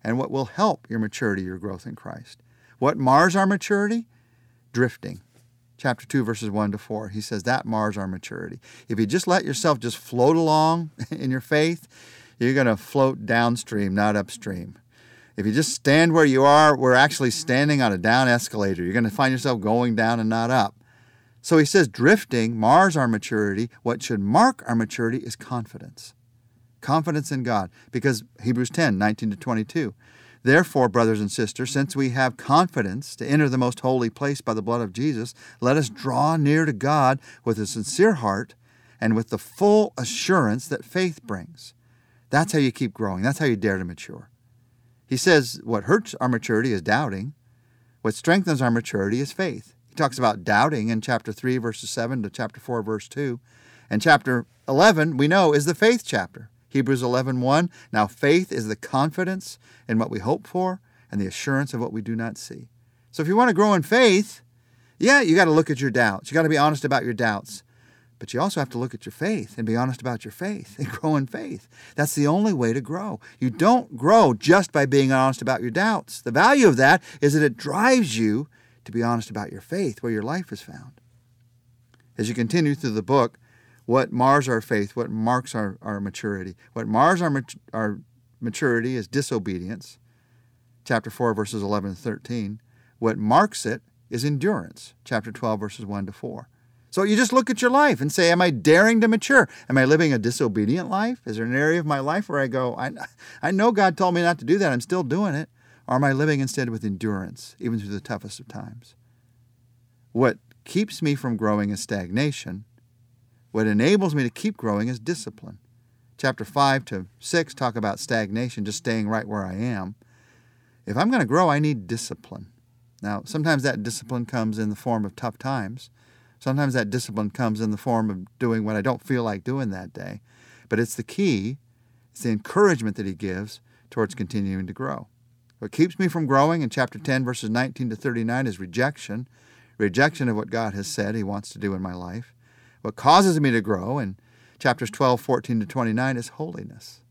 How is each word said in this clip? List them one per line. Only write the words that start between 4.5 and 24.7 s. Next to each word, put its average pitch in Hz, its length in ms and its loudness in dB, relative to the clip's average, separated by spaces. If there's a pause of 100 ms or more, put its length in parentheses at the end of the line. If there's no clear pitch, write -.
Drifting. 104 500 -2 (540)
Chapter - 300 -4
two, 131 180 -2
verses 110 260 -6
one 104 220 -2
to 104 60 -8
four, 107 320 -10
he 107 100 -10
says, 104 240 -8
"That 123 200 0
mars 107 320 -2
our 95 120 -6
maturity." 87 500 -12 (300)
If 107 100 -4
you 110 80 2
just 175 220 -2
let 180 160 2
yourself 143 340 0
just 117 180 -8
float 123 380 2
along 160 560 2 (120)
<laughs> - 80 -10
in 139 200 -6
your 131 100 -4
faith, 160 460 0 (540)
you're 127 140 2
gonna 123 220 2
float 135 500 0
downstream, 117 680 0
not 104 220 2
upstream. 95 600 -8 (600)
If 104 100 -4
you 107 60 2
just 151 200 0
stand 160 420 4
where 160 100 6
you 131 180 4
are, 147 340 8
we're 127 180 4
actually 139 360 4
standing 139 500 0
on 113 120 2
a 95 60 -2
down 117 280 4
escalator. 101 560 0
You're 90 100 -2
gonna 117 160 2
find 131 220 0
yourself 127 300 -2
going 117 340 0
down 113 240 2
and 110 100 -2
not 113 220 0
up. 113 240 0 (680)
So 165 160 4
he 151 60 6
says, 170 220 4
"Drifting 120 720 2
mars 156 380 6
our 131 100 2
maturity. 107 640 -2 (140)
What - 180 -2
should 113 160 -4
mark 143 480 2
our 120 80 -2